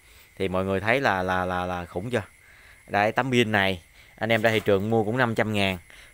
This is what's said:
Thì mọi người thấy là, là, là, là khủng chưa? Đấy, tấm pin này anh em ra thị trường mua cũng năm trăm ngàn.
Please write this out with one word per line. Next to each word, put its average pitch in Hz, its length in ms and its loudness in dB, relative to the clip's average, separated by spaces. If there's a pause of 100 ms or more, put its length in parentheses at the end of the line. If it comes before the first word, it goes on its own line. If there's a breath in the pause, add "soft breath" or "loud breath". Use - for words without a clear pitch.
(380 soft breath)
Thì 95 100 -2
mọi 92 180 -2
người 95 140 0
thấy 117 220 0
là, 98 220 0
là, 92 220 -2
là, 90 200 -4
là 90 200 -6
khủng 92 240 -8
chưa? 113 140 -2 (640 loud breath)
Đấy, 101 240 0
tấm 127 200 -2
pin 120 200 2
này 95 300 0 (340 soft breath)
anh 110 160 -2
em 110 100 2
ra 113 80 4
thị 110 100 2
trường 101 300 2
mua 113 140 2
cũng 110 140 -2
năm 117 180 0
trăm 107 180 -2
ngàn. 95 240 0 (360 loud breath)